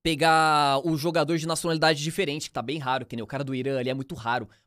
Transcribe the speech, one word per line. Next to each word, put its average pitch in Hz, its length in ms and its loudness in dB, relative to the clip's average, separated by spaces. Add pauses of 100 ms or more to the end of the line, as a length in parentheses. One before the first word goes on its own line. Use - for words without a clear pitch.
pegar 156 840 4
o 165 120 2
jogador 160 400 0
de 160 100 -4
nacionalidade 160 540 0
diferente, 156 480 -4
que - 40 -20
tá 135 80 -4
bem 135 160 -6
raro, 131 280 -2
que 120 100 -12
nem 113 80 -6
o 101 40 -10
cara 143 160 -6
do 135 100 -6
Irã 131 260 -2
ali 123 100 -2
é 131 40 -2
muito 135 220 -8
raro, 117 320 -4 (200)